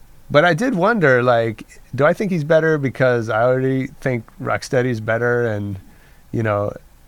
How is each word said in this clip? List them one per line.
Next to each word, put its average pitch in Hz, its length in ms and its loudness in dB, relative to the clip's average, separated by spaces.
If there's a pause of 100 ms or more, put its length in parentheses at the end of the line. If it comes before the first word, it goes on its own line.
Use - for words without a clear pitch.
(300)
But 151 160 4
I 175 80 4
did 240 200 -2
wonder, 170 480 2
like, 117 420 0 (300)
do 135 120 2
I 170 80 4
think 208 160 -4
he's 160 140 -2
better 160 340 2
because 123 500 0
I 113 140 0
already 131 460 0 (120)
think 123 240 -4 (160)
Rocksteady's 120 600 -2
better, 120 460 0
and, 101 320 -4 (540)
you 117 100 -2
know, 104 300 -2 (360)